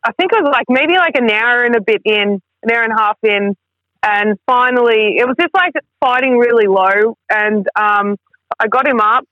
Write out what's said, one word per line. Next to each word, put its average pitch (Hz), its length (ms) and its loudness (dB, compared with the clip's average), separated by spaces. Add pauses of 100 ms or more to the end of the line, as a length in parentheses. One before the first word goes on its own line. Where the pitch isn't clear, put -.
I 233 100 -4
think 359 200 -2
I 440 80 2
was, 285 100 0
like, 247 180 0
maybe, 285 280 0
like, 330 200 0
an 240 140 0
hour 240 320 0
and 240 120 0
a 226 60 0
bit 208 240 -2
in, 202 340 0 (240)
an 226 80 -2
hour 233 120 0
and 226 100 -4
a 214 80 0
half 208 220 -2
in, 202 320 0 (480)
and 208 420 0
finally, 240 720 0
it 240 100 2
was 254 140 -4
just, 349 140 -2
like, 359 180 0 (260)
fighting 254 380 0
really 233 300 2
low, 196 480 2 (140)
and, 214 460 -2
um, 208 420 0 (420)
I 220 80 -2
got 254 200 0
him 254 120 0
up 214 320 0